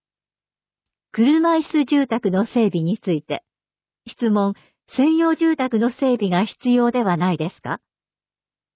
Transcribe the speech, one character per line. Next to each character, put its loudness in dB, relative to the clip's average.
車 2
椅 0
子 0
住 0
宅 -2
の 0
整 0
備 -2
に -2
つ -6
い -2
て。 -10
質 -2
問。 0
専 2
用 2
住 0
宅 -2
の 0
整 0
備 -2
が 0
必 -4
要 2
で 0
は 0
な 0
い -4
で -4
す -20
か？ -8